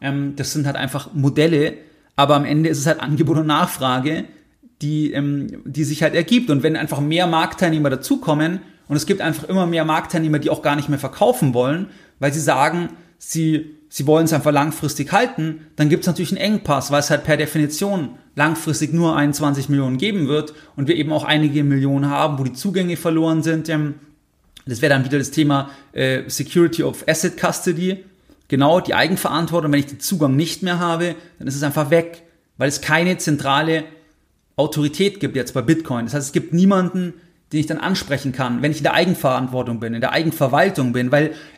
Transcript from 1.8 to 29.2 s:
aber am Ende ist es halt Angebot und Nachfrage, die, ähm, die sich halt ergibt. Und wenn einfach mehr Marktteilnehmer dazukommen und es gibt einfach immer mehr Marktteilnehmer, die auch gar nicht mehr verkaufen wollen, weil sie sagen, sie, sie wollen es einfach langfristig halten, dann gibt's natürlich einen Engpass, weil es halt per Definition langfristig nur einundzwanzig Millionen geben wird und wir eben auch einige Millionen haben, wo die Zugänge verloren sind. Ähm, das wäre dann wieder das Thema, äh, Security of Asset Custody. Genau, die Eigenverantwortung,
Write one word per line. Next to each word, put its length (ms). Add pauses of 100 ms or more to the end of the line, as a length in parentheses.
aber 200
am 80
Ende 240
ist 100
es 80
halt 140
Angebot 380
und 80
Nachfrage, 800 (560)
die, 300
ähm, 520
die 200
sich 180
halt 120
ergibt. 360
Und 120
wenn 140
einfach 240
mehr 260
Marktteilnehmer 600
dazukommen 720 (260)
und 100
es 100
gibt 160
einfach 260
immer 180
mehr 200
Marktteilnehmer, 520
die 120
auch 100
gar 160
nicht 140
mehr 80
verkaufen 560
wollen, 320 (320)
weil 140
sie 80
sagen, 500 (280)
sie, 560 (140)
sie 180
wollen 200
es 80
einfach 180
langfristig 600
halten, 540 (100)
dann 120
gibt's 180
natürlich 240
einen 260
Engpass, 340
weil 100
es 80
halt 160
per 140
Definition 720 (260)
langfristig 560
nur 240
einundzwanzig 540
Millionen 260
geben 320
wird 240 (240)
und 120
wir 80
eben 140
auch 140
einige 400
Millionen 460
haben, 280
wo 60
die 80
Zugänge 460
verloren 440
sind. 280
Ähm, 240 (720)
das 140
wäre 140
dann 100
wieder 140
das 120
Thema, 380 (240)
äh, 360
Security 560
of 220
Asset 320
Custody. 640 (440)
Genau, 320
die 140
Eigenverantwortung, 800